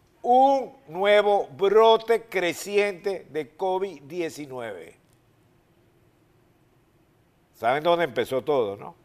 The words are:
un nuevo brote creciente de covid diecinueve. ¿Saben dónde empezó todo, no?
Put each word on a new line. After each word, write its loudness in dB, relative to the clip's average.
un 2
nuevo 2
brote 4
creciente -4
de -8
covid -4
diecinueve. -10
¿Saben -2
dónde 2
empezó -4
todo, -2
no? -18